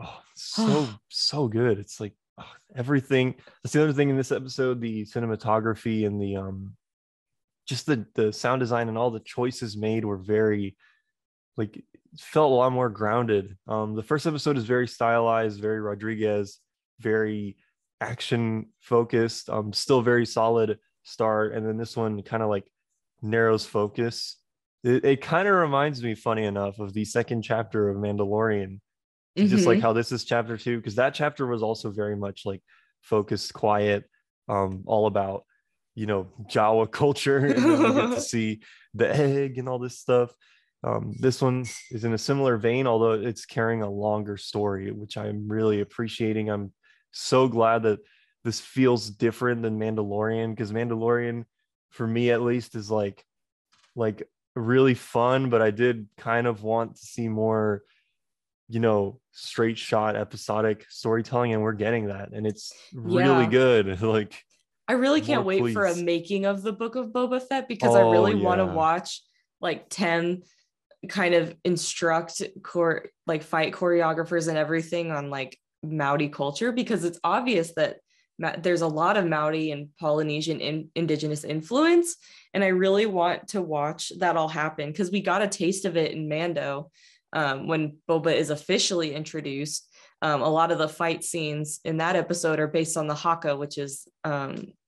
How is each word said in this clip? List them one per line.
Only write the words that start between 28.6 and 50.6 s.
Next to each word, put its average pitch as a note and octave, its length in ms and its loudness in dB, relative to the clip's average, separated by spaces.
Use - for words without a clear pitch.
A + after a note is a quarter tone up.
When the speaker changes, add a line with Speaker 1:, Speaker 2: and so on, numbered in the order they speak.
Speaker 1:
just G3+ 300 4
like - 120 6
Speaker 2:
Mm-hmm. G#3+ 40 0
Speaker 1:
how A2+ 100 4
this A2+ 200 0
is A#2+ 120 -4
chapter A#2 320 -2
two, A#2 240 -4
'cause G#2 140 -8
that B2+ 200 2
chapter D3 320 -2
was A#2+ 160 -2
also A2 280 -4
very G#2 260 -4
much, G2+ 300 -8
like, F#2+ 160 -8
focused, G#2 500 -2
quiet, G#2 560 2
um, F#2+ 380 -2
all G#2+ 200 2
about, G2 380 -2
you G#2+ 100 -6
know, G2 220 -2
Jawa A2 440 2
culture. C#3 500 2
<laughs> C3+ 80 2
And G3 180 2
then D4+ 180 6
we C4+ 180 4
get A#3+ 140 0
to - 60 -4
Speaker 2:
<laughs> - 0 -
Speaker 1:
see A2 400 -2
the A2 180 2
egg C#3 460 0
and B2+ 100 -6
all B2+ 120 -4
this B2 180 -10
stuff. B2 340 2
Um, A2 340 -4
this B2+ 240 2
one B2+ 220 2
is A2 140 -8
in A#2 80 0
a A2 60 0
similar C#3 380 2
vein, A#2 300 2
although A2+ 260 4
it's A2 340 -4
carrying A2+ 360 -2
a G#2 80 -4
longer G#2 460 -2
story, G2+ 560 -4
which G#2 240 -12
I'm G#2 320 -6
really G#2+ 320 2
appreciating. A2 720 -4
I'm G2+ 220 -6
so C3 360 4
glad A2+ 340 4
that G#2+ 160 2
this A2+ 160 -4
feels B2 500 2
different A#2 520 0
than A2 160 -2
Mandalorian, A2 800 -2
'cause G#2+ 160 -6